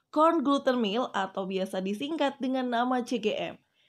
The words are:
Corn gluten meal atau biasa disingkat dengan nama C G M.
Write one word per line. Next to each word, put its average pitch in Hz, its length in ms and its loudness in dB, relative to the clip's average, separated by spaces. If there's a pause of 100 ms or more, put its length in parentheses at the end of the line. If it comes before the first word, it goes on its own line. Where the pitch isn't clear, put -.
Corn 330 320 4
gluten 277 400 2
meal 220 320 0
atau 190 320 -4
biasa 190 400 -4
disingkat 277 560 -2
dengan 254 320 -2
nama 247 320 0
C 247 160 -2
G 214 160 0
M. 165 240 -6 (300)